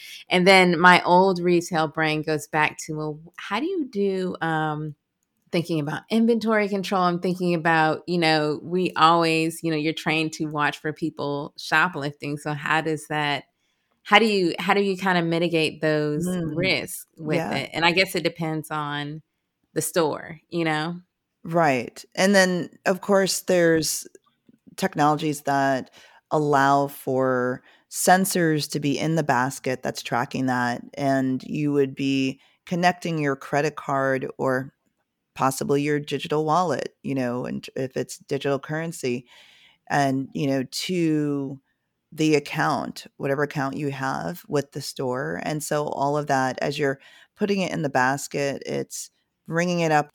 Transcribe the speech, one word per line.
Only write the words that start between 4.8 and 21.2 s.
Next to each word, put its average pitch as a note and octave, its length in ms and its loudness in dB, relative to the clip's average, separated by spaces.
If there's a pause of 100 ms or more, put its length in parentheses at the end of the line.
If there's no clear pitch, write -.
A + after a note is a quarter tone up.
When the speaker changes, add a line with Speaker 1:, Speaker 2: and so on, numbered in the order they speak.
Speaker 1:
thinking D#3+ 300 -2
about D3 280 -6
inventory A3 600 2
control? F#3+ 340 0
I'm F3 160 2
thinking F3+ 360 0
about, D#3+ 520 2
you F3 120 0
know, D#3 440 2
we F3+ 320 -2
always, D#3+ 680 4
you E3 80 -2
know, D#3 60 0
you're D3+ 160 0
trained D#3 400 -2
to D#3+ 120 -6
watch D3 340 -2
for D#3 140 -4
people C#3+ 640 -6
shoplifting. D3+ 800 -2
So D3 160 -6
how D3+ 280 0
does D#3 260 -4
that, D3 380 -4 (580)
how G#3 160 4
do A3 60 6
you, G3 340 2
how F3+ 140 0
do G3+ 80 4
you G3 160 0
kinda F3+ 260 2
mitigate E3 580 0
those D3+ 460 0
Speaker 2:
Mm. E3+ 280 -4
Speaker 1:
risks F3 520 -2 (100)
with D#3+ 200 -2
Speaker 2:
Yeah. E3 200 -2
Speaker 1:
it? - 160 -6
And D#3+ 120 0
I F3 60 4
guess F#3 240 0
it E3+ 80 -2
depends D#3 480 -4
on D3 500 -6 (520)
the D#3 80 -2
store, D#3 580 -2 (100)
you E3+ 160 -4
know? D#3+ 340 -2 (460)